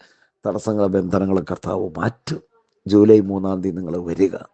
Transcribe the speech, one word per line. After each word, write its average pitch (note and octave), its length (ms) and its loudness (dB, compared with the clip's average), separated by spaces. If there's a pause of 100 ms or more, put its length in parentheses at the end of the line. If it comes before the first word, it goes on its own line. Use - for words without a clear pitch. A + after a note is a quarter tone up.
(460)
തടസ്സങ്ങളും G#2 460 -2
ബന്ധനങ്ങളും F#2+ 600 0
കർത്താവ് F#2+ 460 -6
മാറ്റും. - 440 -6 (460)
ജൂലൈ G#2+ 320 8
മൂന്നാം F#2+ 420 -2
തീയതി F2+ 160 -4
നിങ്ങൾ F2 200 -6
വരിക, F2 380 -2 (180)